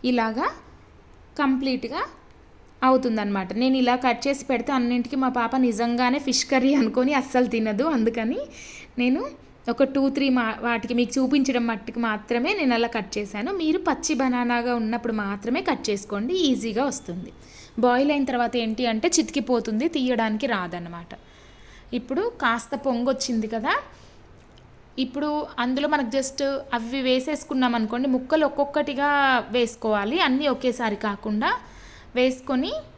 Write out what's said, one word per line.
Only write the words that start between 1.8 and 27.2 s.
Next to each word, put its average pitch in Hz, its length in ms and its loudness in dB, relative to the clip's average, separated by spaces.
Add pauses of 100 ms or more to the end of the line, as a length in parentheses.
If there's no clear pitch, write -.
అవుతుందన్నమాట. 214 600 2 (140)
నేను 262 200 4
ఇలా 247 140 4 (100)
కట్ 240 200 2
చేసి 277 240 -2
పెడితే 262 280 0
అన్నింటికి 240 460 0
మా 254 60 2 (100)
పాప 226 120 0 (140)
నిజంగానే 240 600 2
ఫిష్ - 240 0
కర్రీ 269 200 4 (100)
అనుకొని 247 380 2
అస్సలు 254 360 2
తినదు, 220 280 0 (120)
అందుకని 226 440 0 (600)
నేను 262 200 2 (500)
ఒక 269 120 4 (100)
టూ 277 80 2 (140)
త్రీ 277 100 2 (120)
మా-, 226 280 -2
వాటికి 233 320 -2
మీకు 240 200 2
చూపించడం 262 520 2
మట్టుకు 226 380 -6
మాత్రమే 240 500 -2
నేను 269 200 2
అలా 233 180 2
కట్ 196 220 -4
చేశాను. 208 320 -6 (120)
మీరు 320 160 2 (120)
పచ్చి 277 300 -2
బనానాగా 247 520 0 (100)
ఉన్నప్పుడు 226 320 -2 (100)
మాత్రమే 208 360 -2 (100)
కట్ - 200 -2
చేసుకోండి, 202 440 -4 (140)
ఈజీగా 226 420 0
వస్తుంది. 180 400 -8 (560)
బాయిల్ 254 300 4
అయిన 277 160 2
తర్వాత 240 220 0 (100)
ఏంటి 220 280 -2
అంటే 220 240 2
చితికిపోతుంది, 226 680 0 (100)
తీయడానికి 226 600 0
రాదన్నమాట. 170 560 -8 (840)
ఇప్పుడు 262 240 -4 (200)
కాస్త 233 320 -2 (100)
పొంగొచ్చింది 240 680 -2
కదా, 233 200 -2 (1300)
ఇప్పుడు 277 240 -4 (360)
అందులో 262 300 -2
మనకు 269 220 0
just 269 240 -4 (360)
అవి 240 240 -4 (100)
వేసేసుకున్నాం 262 680 0